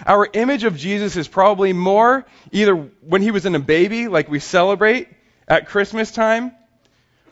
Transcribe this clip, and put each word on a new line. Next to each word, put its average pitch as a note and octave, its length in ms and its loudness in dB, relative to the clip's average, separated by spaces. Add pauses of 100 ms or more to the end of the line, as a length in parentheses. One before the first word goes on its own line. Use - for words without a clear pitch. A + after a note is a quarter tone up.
our G3+ 260 4
image A#3 320 -2
of F#3+ 120 -2
Jesus F#3+ 400 -6
is D#3+ 120 -6
probably F#3+ 440 2
more G#3 520 2 (260)
either G3+ 240 2
when D#3+ 480 -4
he G#3+ 80 0
was G3 160 -2
in F#3 80 -2
a D3 60 0
baby, F#3+ 480 0
like D#3 220 -2
we D3 80 -4
celebrate G3 680 0 (400)
at D#3+ 200 0
Christmas G#3 420 -4
time, A3+ 420 -2 (800)